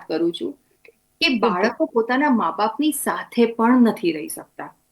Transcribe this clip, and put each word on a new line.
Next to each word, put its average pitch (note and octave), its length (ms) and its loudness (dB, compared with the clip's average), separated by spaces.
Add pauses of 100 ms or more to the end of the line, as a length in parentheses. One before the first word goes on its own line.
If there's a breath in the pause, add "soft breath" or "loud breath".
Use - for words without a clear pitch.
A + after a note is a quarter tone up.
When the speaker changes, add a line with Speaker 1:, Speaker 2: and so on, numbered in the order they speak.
Speaker 1:
કરું E3+ 240 0
છું - 260 -10 (640 soft breath)
કે E4 80 2
Speaker 2:
બિલકુલ. A#3 220 0
Speaker 1:
બાળકો G#3+ 360 0
પોતાના B3 440 0
મા G3 200 2
બાપની A3+ 420 -2
સાથે - 540 -2
પણ A#3 360 4
નથી G3 300 2
રહી D#3 160 -8
શકતા. - 460 -16 (180)